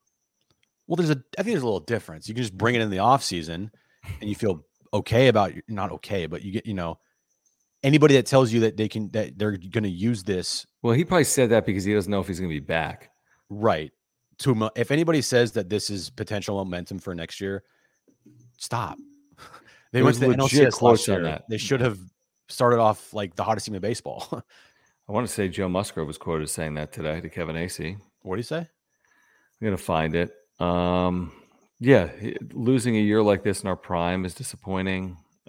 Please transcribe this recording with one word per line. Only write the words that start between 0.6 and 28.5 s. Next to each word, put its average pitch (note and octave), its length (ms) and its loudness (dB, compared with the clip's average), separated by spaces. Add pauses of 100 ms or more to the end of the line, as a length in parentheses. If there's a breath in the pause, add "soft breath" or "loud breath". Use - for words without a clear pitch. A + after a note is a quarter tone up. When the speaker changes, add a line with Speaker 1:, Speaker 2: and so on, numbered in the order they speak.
Speaker 1:
Well, E3 100 -2
there's E3 140 2
a, C3+ 100 0 (160)
I G3 60 0
think A#3 100 -2
there's D#3+ 80 0
a B2 40 -2
little G#2 140 0
difference. E2+ 480 -8
You A2 60 -8
can B2 100 -4
just F#2+ 140 -6
bring A#2 180 2
it A#2 60 2
in A2 80 0
the F#2+ 80 -2
offseason F#2+ 720 0 (500 loud breath)
and G#2 100 -8
you G2+ 60 -4
feel F#2 300 -2 (280)
okay A2+ 360 4
about, G2+ 240 4 (160)
not G2 220 -6
okay, F2+ 340 -6
but D#2 160 -8
you G2 100 -10
get, G#2+ 140 -6
you A2 80 -6
know, E2+ 260 -6 (840)
anybody C#3+ 320 8
that B2+ 100 6
tells C3 260 6
you A#2 100 2
that A2 160 2
they G#2+ 120 0
can, G#2+ 220 -6
that F2+ 260 -4
they're G#2 200 -2
gonna F#2+ 300 -4
use G2 360 -2
this. F#2 420 -4 (160)
Speaker 2:
Well, A#2 120 2
he C#3+ 120 4
probably D#3+ 200 4
said B2 240 4
that A2 160 6
because G2 180 -2
he G2+ 100 2
doesn't G2 180 0
know G2+ 100 0
if F2+ 60 -6
he's F2 120 -4
gonna F#2 100 -4
be D2+ 100 -4
back. D2 500 -4 (400)
Speaker 1:
Right. G2+ 420 0 (480)
To C3 160 2
mo-, A2 200 0
if A#2+ 160 -2
anybody D#3+ 300 2
says A#2+ 320 2
that G2 160 -4
this G#2 200 -2
is F#2+ 200 -8
potential G2+ 480 -6
momentum F#2 420 -6
for F#2 160 -10
next E2 260 -10
year, G2 220 -6 (920)
stop. A#2 400 -6 (400)
<laughs> - 0 - (560 loud breath)
They A#2+ 60 2
Speaker 2:
There C3 60 6
Speaker 1:
went B2+ 140 4
to C3 80 2
Speaker 2:
was B2 100 6
Speaker 1:
the C3+ 40 2
Speaker 2:
legit - 0 -
Speaker 1:
N - 0 -
L C3+ 60 4
C C#3 200 6
S A2+ 80 0
Speaker 2:
quotes A#2+ 260 6
Speaker 1:
last - 80 -2
Speaker 2:
on G2 60 2
Speaker 1:
year. E2 160 -2
Speaker 2:
that. D#2 180 -10
Speaker 1:
They A2 80 -4
should B2+ 240 -2
have A2 180 0 (500)
started A#2+ 300 4
off A2 340 0
like G2+ 220 -6
the G#2 80 -4
hottest G#2 220 -2
team A2 100 -8
in F#2 60 -8
baseball. G#2 480 -6
<laughs> - 40 -14 (760 soft breath)
Speaker 2:
I - 40 -12
wanna A2 160 -2
say G2+ 200 -2
Joe F#2 220 -4
Musgrove F2+ 380 -2
was D2 100 -10
quoted D#2+ 260 -4
as D2 80 -8
saying D#2+ 220 -6
that D2+ 180 -8
today D#2+ 300 -6
to E2+ 80 -12
Kevin D#2+ 260 -8
Acee. E2+ 420 -8 (260)
Speaker 1:
What'd G2 200 -6
he - 40 -16
say? D#3+ 120 -6